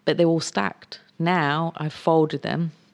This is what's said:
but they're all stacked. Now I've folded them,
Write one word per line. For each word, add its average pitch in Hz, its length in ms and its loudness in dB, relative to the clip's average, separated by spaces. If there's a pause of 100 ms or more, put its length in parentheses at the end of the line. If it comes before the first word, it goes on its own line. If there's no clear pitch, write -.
but 156 140 2
they're 170 100 4
all 165 120 2
stacked. - 600 -6 (180)
Now 165 600 0
I've 156 160 -6
folded 156 480 2
them, 165 320 -4 (200)